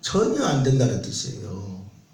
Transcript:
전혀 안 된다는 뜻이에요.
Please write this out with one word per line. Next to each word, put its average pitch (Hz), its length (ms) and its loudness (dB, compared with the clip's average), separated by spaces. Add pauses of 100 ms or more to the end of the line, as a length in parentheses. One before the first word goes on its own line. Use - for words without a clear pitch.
전혀 240 440 2
안 139 180 2
된다는 127 400 4
뜻이에요. 95 800 -8 (300)